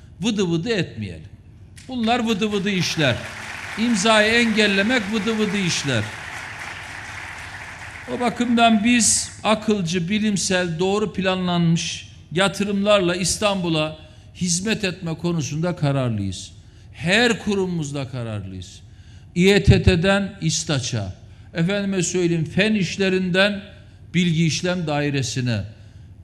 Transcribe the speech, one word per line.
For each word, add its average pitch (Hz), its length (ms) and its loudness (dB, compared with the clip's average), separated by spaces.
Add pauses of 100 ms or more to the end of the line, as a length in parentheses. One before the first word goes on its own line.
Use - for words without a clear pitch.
(220)
Vıdı 196 300 0
vıdı 170 180 -2
etmeyelim. 107 600 -4 (580)
Bunlar 240 400 0
vıdı 214 240 0
vıdı 202 180 -2
işler. 156 460 0 (640)
İmzayı 220 540 4
engellemek 214 680 2 (120)
vıdı 220 260 -2
vıdı 202 180 0 (100)
işler. 127 360 0 (2250)
O - 20 -4
bakımdan 233 640 4
biz 240 480 2 (120)
akılcı, 196 640 0
bilimsel, 185 720 0
doğru 202 340 0
planlanmış 175 960 0 (220)
yatırımlarla 196 840 2
İstanbul'a 175 840 -2 (380)
hizmet 185 480 -2
etme 165 340 -4
konusunda 165 580 -2
kararlıyız. 117 760 -2 (420)
Her 208 460 2
kurumumuzda 165 680 -4
kararlıyız. 101 720 -10 (540)
İETT'den 190 1040 4
İSTAÇ'a, 120 720 -2 (400)
efendime 196 500 0
söyleyeyim, 170 420 0
fen 214 280 2
işlerinden 190 880 0 (520)
bilgi 170 320 4
işlem 175 420 0
dairesine, 131 760 0 (600)